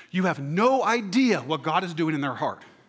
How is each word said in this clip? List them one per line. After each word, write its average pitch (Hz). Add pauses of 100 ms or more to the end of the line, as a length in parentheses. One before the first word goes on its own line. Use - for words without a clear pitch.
(100)
You 185
have 156
no 214
idea 220
what 139
God 165
is 175
doing 156
in 139
their 139
heart. 110 (260)